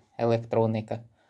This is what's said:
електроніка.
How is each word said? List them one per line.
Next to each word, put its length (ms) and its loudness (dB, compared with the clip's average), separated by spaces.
електроніка. 840 0